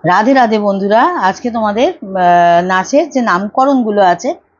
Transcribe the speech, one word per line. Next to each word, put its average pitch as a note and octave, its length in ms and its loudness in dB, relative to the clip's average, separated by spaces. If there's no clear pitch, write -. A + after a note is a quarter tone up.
রাধে G#3 300 2
রাধে A3+ 240 2
বন্ধুরা, G3+ 440 0
আজকে B3 480 -2
তোমাদের, A3 380 -2
আহ, F3 760 2
নাচের F#3+ 440 0
যে C4 100 -4
নামকরণগুলো G#3+ 800 0
আছে F#3 320 0